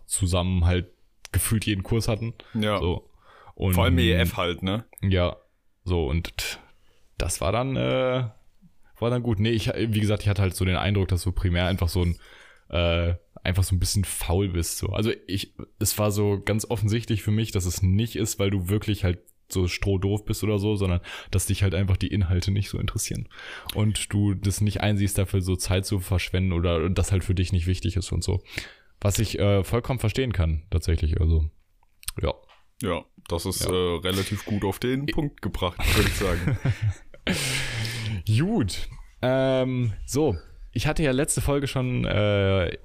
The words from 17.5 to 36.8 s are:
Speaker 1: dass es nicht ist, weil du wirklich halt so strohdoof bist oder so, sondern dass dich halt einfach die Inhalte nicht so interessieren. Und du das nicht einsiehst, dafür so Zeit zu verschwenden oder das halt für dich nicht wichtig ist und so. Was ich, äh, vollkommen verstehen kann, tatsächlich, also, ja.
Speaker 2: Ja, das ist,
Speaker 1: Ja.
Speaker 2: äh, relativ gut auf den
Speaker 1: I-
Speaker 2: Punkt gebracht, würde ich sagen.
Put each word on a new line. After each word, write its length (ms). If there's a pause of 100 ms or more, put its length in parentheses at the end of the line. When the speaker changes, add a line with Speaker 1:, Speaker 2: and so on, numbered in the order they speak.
Speaker 1:
dass 160
es 160
nicht 340
ist, 220
weil 120
du 180
wirklich 360
halt 140 (340)
so 140
strohdoof 580
bist 200
oder 160
so, 160
sondern 240 (320)
dass 140
dich 180
halt 100
einfach 220
die 100
Inhalte 460
nicht 160
so 100
interessieren. 500 (460)
Und 380
du 220
das 260
nicht 220
einsiehst, 360
dafür 240
so 140
Zeit 300
zu 120
verschwenden 540
oder 360
das 220
halt 140
für 100
dich 180
nicht 140
wichtig 300
ist 160
und 100
so. 200 (580)
Was 180
ich, 220
äh, 240
vollkommen 340
verstehen 340
kann, 380
tatsächlich, 500
also, 300 (720)
ja. 100 (500)
Speaker 2:
Ja, 220 (240)
das 180
ist, 180
Speaker 1:
Ja. 80
Speaker 2:
äh, 280
relativ 440
gut 200
auf 140
den 300
Speaker 1:
I- 40
Speaker 2:
Punkt 300
gebracht, 360 (180)
würde 120
ich 60
sagen. 440 (680)